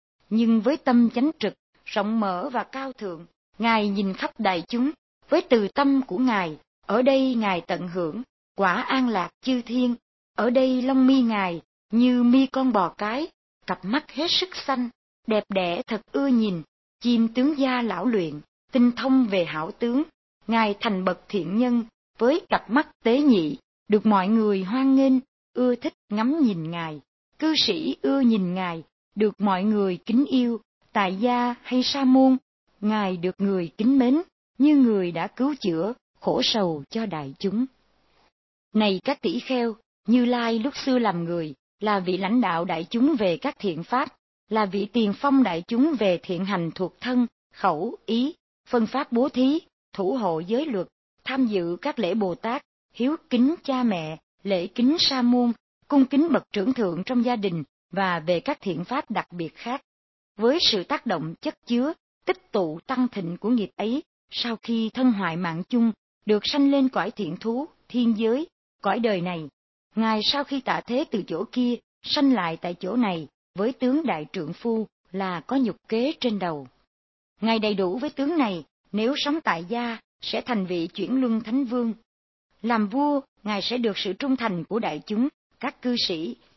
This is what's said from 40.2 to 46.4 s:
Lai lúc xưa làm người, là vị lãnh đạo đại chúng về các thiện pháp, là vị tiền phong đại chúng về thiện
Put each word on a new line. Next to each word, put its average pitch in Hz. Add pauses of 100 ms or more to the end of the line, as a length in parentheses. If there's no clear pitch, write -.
Lai 233
lúc 269
xưa 254
làm 185
người, 165 (260)
là 208
vị 180
lãnh 196
đạo 175
đại 175
chúng 269
về 185
các 277
thiện 170
pháp, 254 (400)
là 214
vị 196
tiền 214
phong 277
đại 175
chúng 277
về 185
thiện 180